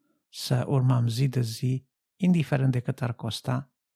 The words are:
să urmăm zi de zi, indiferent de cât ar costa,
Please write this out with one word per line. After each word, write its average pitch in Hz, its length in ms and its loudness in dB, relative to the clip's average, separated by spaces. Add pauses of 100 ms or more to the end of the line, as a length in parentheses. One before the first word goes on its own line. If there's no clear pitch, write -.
(280)
să - 400 -2
urmăm 127 400 2
zi 120 200 0
de 127 120 -2
zi, 127 500 -4 (260)
indiferent 151 560 2
de 123 80 0
cât - 220 -6
ar 120 100 -2
costa, 123 600 -6 (240)